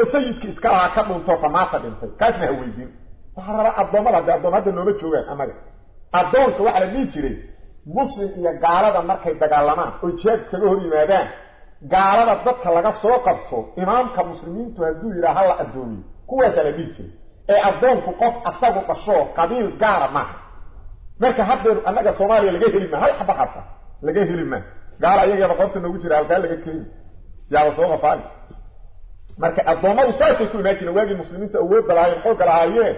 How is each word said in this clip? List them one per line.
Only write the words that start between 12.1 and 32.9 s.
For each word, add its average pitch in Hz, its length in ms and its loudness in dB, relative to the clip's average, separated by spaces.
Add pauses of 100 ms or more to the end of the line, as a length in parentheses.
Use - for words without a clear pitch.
dadka 247 340 -2
laga 175 220 4
soo 240 260 2
qabto, 165 400 -2 (160)
imaamka 208 500 0
muslimiintu 180 580 -10
hadduu 160 280 -4
yidhaa, 175 240 0
"Ha 185 120 2
la 175 120 4
addoomiyo," 113 440 -8 (220)
kuwaasaa 208 400 2
la 147 80 0
dhihi 165 200 -8
jiray. - 200 -16 (340)
Ee 605 140 6
addoonku 202 520 2
qof 233 300 0
asagu 196 380 0
dhasho - 360 0 (180)
qabiil 208 340 0 (100)
gaara 160 300 2
maaha. 139 260 -4 (840)
Marka 233 280 2
haddeer 214 380 2
annaga 202 300 0
Soomaaliya 202 400 2
laga 180 140 2
heli 185 220 2
maayo, 151 140 -4
hal - 120 2
xaba 196 200 -2
xataa - 300 -4 (340)
laga 160 220 0
heli 170 240 -2
maayo. 131 200 -6 (340)
Gaala 190 240 4
ayageeba 190 320 2
qoorta 190 260 0
noogu 175 180 -6
jira, 156 180 -2
halkaa 151 220 2
laga 165 180 -2
keeni. 160 280 -10 (640)
Yaa 147 160 4
la 147 100 4
soo 170 140 2
qafaali. 147 340 0 (1160)
Marka 165 280 0
addoommadu 214 460 2
saasay 262 340 2
ku 214 120 -6
imaan 196 180 0
jireen 175 200 -4
waagii 202 180 0
muslimiinta 180 440 -8
awoodda 180 360 2
lahaayeen, 170 280 2
xoogga 214 240 2
lahaayeen, 170 520 2